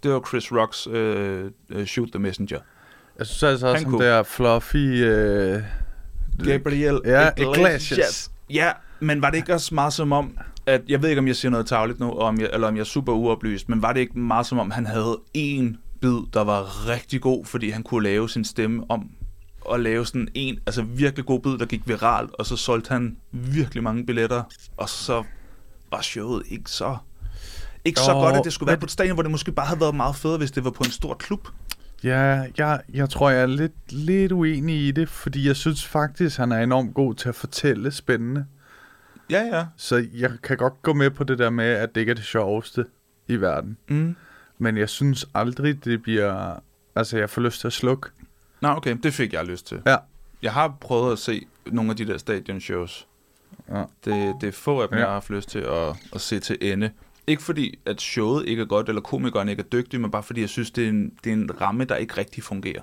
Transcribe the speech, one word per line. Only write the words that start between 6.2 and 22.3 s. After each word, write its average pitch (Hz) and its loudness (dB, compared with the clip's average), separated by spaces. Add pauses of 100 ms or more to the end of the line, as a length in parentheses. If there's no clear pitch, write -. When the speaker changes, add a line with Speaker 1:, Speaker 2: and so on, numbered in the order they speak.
Speaker 1:
Gabriel 139 2
Speaker 2:
Ja, 139 6
Speaker 1:
Iglesias. 143 4
Speaker 2:
Iglesias. - 2 (200)
Speaker 1:
Ja, 151 4 (300)
men 147 2
var 139 4
det 156 0
ikke 170 2
også 165 -2
meget 147 2
som 147 0
om, 143 0 (280)
at, 131 4
jeg 139 4
ved 156 4
ikke, 147 4
om 135 4
jeg 127 2
siger 127 0
noget 113 2
tarveligt 117 0
nu, 123 -2
og - -4
om 110 2
jeg, 110 0
eller 110 2
om 107 0
jeg 107 -2
er 110 0
super 131 0
uoplyst, 110 0
men 113 2
var 113 2
det 127 2
ikke 123 -2
meget 120 2
som 127 0
om, 101 0
han 113 -2
havde 110 0 (140)
en 139 0 (220)
bid, 123 2 (140)
der 107 4
var 104 -2
rigtig 120 -2
god, 127 2
fordi 113 -4
han 110 -6
kunne 113 0
lave 107 2
sin 113 -2
stemme 113 -2
om, 110 -4 (500)
og 120 -2
lave 117 0
sådan 120 -4
en, 131 -4
altså, 120 -2
virkelig 131 0
god 127 2
bid, 131 0
der 117 -2
gik 113 -6
viralt, 110 2